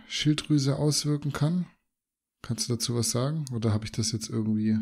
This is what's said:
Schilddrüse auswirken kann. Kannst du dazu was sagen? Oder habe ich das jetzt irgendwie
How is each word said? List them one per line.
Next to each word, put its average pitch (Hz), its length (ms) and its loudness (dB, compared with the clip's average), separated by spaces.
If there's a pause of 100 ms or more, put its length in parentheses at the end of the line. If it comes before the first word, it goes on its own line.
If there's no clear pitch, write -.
Schilddrüse 147 680 2
auswirken 147 560 0
kann. 165 340 0 (760)
Kannst - 260 -4
du 120 60 2
dazu 117 200 -2
was 117 160 0
sagen? 143 420 0
Oder 113 220 0
habe 110 100 -2
ich - 80 -8
das 110 200 -2
jetzt 110 180 -6
irgendwie 110 520 2